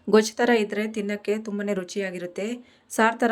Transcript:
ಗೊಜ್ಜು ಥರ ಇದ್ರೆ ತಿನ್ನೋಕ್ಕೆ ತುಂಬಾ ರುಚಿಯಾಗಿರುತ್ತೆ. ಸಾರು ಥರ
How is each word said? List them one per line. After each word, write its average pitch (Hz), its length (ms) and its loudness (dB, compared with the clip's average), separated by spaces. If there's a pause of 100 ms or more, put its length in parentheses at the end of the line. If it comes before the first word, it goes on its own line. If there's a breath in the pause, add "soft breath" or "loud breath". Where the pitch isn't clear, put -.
ಗೊಜ್ಜು 214 260 4
ಥರ 240 140 2 (100)
ಇದ್ರೆ 208 280 -2
ತಿನ್ನೋಕ್ಕೆ 208 500 -4
ತುಂಬಾ 208 360 -4
ರುಚಿಯಾಗಿರುತ್ತೆ. 185 720 -6 (440 loud breath)
ಸಾರು 226 280 2
ಥರ 233 120 2